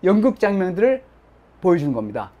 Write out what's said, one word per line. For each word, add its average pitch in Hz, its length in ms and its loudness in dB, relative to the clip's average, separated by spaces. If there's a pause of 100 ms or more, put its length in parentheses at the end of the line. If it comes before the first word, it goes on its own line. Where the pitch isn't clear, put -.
연극 220 340 2
장면들을 202 640 0 (600)
보여주는 160 320 0
겁니다. 107 460 -8